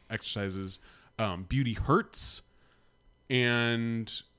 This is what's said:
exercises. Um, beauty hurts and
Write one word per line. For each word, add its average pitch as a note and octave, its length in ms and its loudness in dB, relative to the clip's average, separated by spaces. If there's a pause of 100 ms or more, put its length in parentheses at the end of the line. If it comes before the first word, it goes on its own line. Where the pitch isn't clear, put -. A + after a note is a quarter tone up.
(100)
exercises. G2 720 -4 (380)
Um, F#2+ 300 -2
beauty B2+ 260 2
hurts - 680 0 (880)
and A#2 920 2 (160)